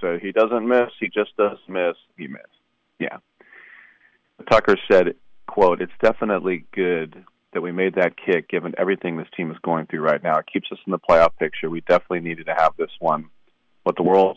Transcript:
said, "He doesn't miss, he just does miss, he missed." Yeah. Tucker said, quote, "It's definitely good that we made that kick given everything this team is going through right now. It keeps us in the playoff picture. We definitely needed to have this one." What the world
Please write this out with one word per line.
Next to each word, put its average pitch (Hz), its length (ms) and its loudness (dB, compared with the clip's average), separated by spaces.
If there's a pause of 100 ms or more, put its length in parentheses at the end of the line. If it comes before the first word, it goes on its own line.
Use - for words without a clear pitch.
said, 85 200 -2
"He 98 120 -8
doesn't 113 360 2
miss, 123 220 2 (100)
he 107 80 -4
just - 300 -4
does 101 200 0 (100)
miss, 90 280 -2 (220)
he 78 100 -12
missed." 67 160 -16 (540)
Yeah. - 180 -8 (1300)
Tucker 110 260 4 (140)
said, 92 260 2 (300)
quote, 90 340 2
"It's 90 120 -4 (100)
definitely 95 680 0
good 87 540 -4 (280)
that 87 100 -4
we 87 100 -6
made 92 220 0
that 90 220 0
kick 87 320 0
given 85 280 -6
everything 90 400 -2
this 80 180 -10
team 85 160 -6
is 82 120 -14
going 82 240 -2
through 78 160 -8
right 76 200 0
now. 80 140 0
It 78 160 -4
keeps - 180 -6
us 98 160 -14
in 98 40 -8
the 90 80 -2
playoff 82 400 6
picture. 80 320 -4
We 82 100 -6
definitely 87 400 0
needed 82 260 -10
to 80 80 -4
have 80 220 2
this 80 240 -4
one." 78 300 -2 (540)
What 90 120 0
the 92 60 -2
world 95 340 4